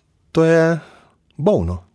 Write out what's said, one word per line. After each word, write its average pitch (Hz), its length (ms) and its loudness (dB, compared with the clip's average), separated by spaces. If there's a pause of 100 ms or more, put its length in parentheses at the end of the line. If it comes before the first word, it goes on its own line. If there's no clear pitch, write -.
(320)
To 160 120 0
je 165 340 2 (580)
bolno, 107 460 -2 (120)